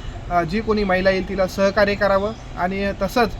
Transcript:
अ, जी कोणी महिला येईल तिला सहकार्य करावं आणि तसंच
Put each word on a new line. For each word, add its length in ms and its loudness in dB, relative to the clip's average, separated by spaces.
अ, 120 2
जी 180 -2
कोणी 220 0
महिला 260 2
येईल 200 0
तिला 180 0
सहकार्य 480 2
करावं 360 2
आणि 340 -2
तसंच 280 2